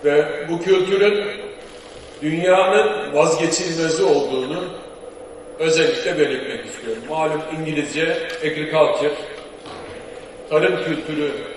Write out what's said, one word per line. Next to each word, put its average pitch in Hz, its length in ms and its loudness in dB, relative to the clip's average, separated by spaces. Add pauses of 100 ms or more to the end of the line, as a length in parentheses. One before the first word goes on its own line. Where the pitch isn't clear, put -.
ve 147 200 6 (240)
bu 170 120 -2
kültürün 190 640 4 (960)
dünyanın 180 920 4
vazgeçilmezi 165 880 2
olduğunu 139 600 0 (960)
özellikle 160 600 2
belirtmek 131 460 0
istiyorum. 117 440 -8
Malum 156 320 0 (180)
İngilizce 156 580 0 (260)
agriculture, 151 720 2 (1400)
tarım 170 340 4
kültürü 147 480 -2 (260)